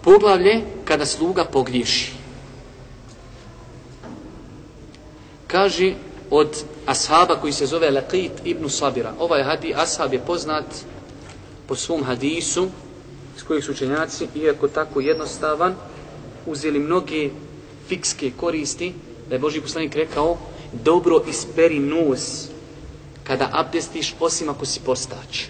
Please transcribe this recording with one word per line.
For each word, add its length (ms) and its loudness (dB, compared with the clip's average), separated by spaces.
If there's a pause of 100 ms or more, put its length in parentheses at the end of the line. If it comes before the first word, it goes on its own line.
Poglavlje 600 10 (240)
kada 200 2
sluga 400 0
pogriješi. 680 0 (3250)
Kaže 460 4 (360)
od 340 4 (220)
ashaba 500 4
koji 180 -2
se 120 0
zove 260 4
Laqit 400 0 (140)
ibn 240 -2
Sabira. 500 0
Ovaj 240 4
hadi-, 320 -2
ashab 380 0
je 60 0
poznat 460 -2 (1040)
po 80 -2
svom 280 -2
hadisu, 640 0 (680)
s 60 -16
kojih 220 0
su 60 -6
učenjaci, 640 -2
iako 320 2
tako 340 0
jednostavan, 760 0 (720)
uzeli 340 0
mnoge 500 0 (580)
fikske 500 -4
koristi, 560 -2 (360)
da 60 -2
je 40 0
Božji 220 0
poslanik 340 -6
rekao, 420 2 (460)
„Dobro 460 6
isperi 500 4
nos 680 0 (760)
kada 280 0
abdestiš, 680 -2
osim 300 0
ako 160 -6
si 200 -4
postač.” 640 -4